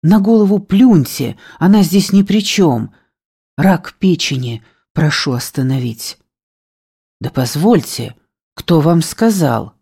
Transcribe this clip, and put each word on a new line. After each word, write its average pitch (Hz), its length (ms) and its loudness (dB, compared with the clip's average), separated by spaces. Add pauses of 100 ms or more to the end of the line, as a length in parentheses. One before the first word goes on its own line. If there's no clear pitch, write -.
«На 190 160 4
голову 208 400 2
плюньте, 185 760 2 (220)
она 196 240 4
здесь 185 320 0
ни 196 80 4
при 208 220 0
чем. 131 500 0 (640)
Рак 180 400 0
печени, 131 680 -4 (300)
прошу 151 380 -2
остановить». 127 880 -6 (1000)
«Да 127 120 -8
позвольте, 135 840 -2 (380)
кто 165 280 0
вам 165 200 2
сказал?» 151 800 -2